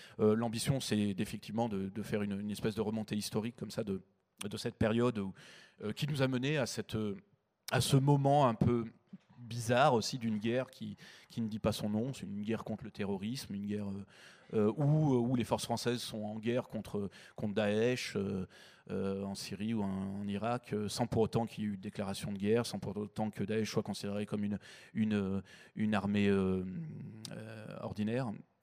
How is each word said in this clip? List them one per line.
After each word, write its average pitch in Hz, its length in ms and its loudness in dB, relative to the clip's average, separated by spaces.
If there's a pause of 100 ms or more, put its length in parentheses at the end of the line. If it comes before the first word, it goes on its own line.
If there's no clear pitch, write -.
(200)
Euh, 107 160 6
l'ambition, 117 460 0
c'est 104 320 2
d'effectivement 110 560 -2
de, 98 180 -2
de 104 160 -8
faire 104 200 0
une, 101 180 -2
une 104 100 -4
espèce 104 240 -2
de 110 60 0
remontée 110 340 -2
historique 107 400 -2
comme 107 160 -10
ça 113 140 -4
de, 95 160 -2 (420)
de 104 140 -6
cette 113 180 -6
période 113 420 2
où, 98 160 -4 (480)
euh, 104 120 -4
qui 147 140 -4
nous 143 140 -2
a 131 60 6
menés 131 300 0
à 120 100 2
cette, - 280 -6
euh, 104 200 -2 (560)
à 123 100 4
ce - 160 6
moment 139 500 6
un 113 80 2
peu 120 300 2 (540)
bizarre 120 560 4
aussi 117 240 0
d'une 113 180 0
guerre 113 320 0
qui, 107 280 -10 (320)
qui - 120 -4
ne 113 60 0
dit 104 120 -6
pas 107 120 4
son 107 180 -2
nom. 113 240 0
C'est - 140 -10
une 101 160 -6
guerre 107 200 -2
contre 110 200 -6
le 107 80 -12
terrorisme, 104 640 -4
une 101 100 -4
guerre, 104 220 -2
euh, 98 180 -8 (480)
euh, 107 240 6
où, 147 360 6
euh, 127 40 6
où 120 180 2
les 120 80 2
forces 107 220 0
françaises 117 360 0
sont 107 220 -6
en 107 160 -6
guerre 117 280 -2
contre, 104 420 -6 (260)
contre 107 180 -2
Daesh, 110 600 2
euh, 98 320 -2 (420)
euh, 98 340 -2
en 98 120 -6
Syrie 104 400 -4
ou 107 80 0
en, 98 380 -2
en 101 60 -4
Irak, 107 460 -2
euh, 104 160 -2
sans 120 160 0
pour 113 160 2
autant 113 240 2
qu'il - 180 -6
y 107 40 0
ait - 20 0
eu 101 80 -4
de 95 40 -14
déclaration 101 500 -6
de 98 80 -6
guerre, 110 260 4
sans 101 140 -6
pour 101 180 -6
autant 104 320 -4
que 104 140 -6
Daesh 107 260 0
soit 110 140 0
considéré 101 420 -4
comme 104 180 -4
une, 101 140 -2 (380)
une, 110 480 2 (320)
une 107 180 0
armée, 101 340 4
euh, 95 360 4 (680)
euh, 110 500 -12
ordinaire, 113 500 -2 (320)